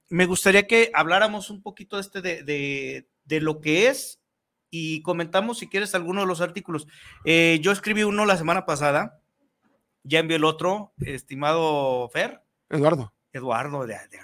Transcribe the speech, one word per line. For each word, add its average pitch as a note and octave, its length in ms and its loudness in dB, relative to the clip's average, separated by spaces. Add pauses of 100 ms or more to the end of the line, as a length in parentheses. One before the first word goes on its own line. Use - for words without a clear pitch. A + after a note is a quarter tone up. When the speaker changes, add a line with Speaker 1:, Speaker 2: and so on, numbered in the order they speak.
Speaker 1:
me F3+ 180 2
gustaría G3 420 4
que A3+ 260 4
habláramos G3 560 2
un G3+ 100 -14
poquito G3+ 380 -12
este G3 240 -10
de, E3 220 -6
de, C#3 640 -6 (160)
de D#3 160 0
lo D#3 200 -2
que D#3+ 280 4
es - 320 -4 (500)
y D#3+ 320 -6
comentamos, F3+ 560 -2
si F3+ 80 -12
quieres, G3 300 -4
alguno F3+ 240 -4
de G3 80 0
los E3+ 120 -4
artículos. E3+ 460 -6 (380)
Eh, E3 360 6
yo F3+ 120 2
escribí G#3+ 320 0
uno G#3 200 2
la G3+ 120 4
semana E3+ 300 0
pasada, D3 540 0 (840)
ya D#3 160 2
envié D#3+ 160 0
el D3+ 80 2
otro, F3 560 -2
estimado C#3+ 1080 -2
Fer. G3+ 300 -4 (300)
Speaker 2:
Eduardo. D3 420 2 (200)
Speaker 1:
Eduardo, C3 540 -4
de, A2 80 -10
de, - 300 -18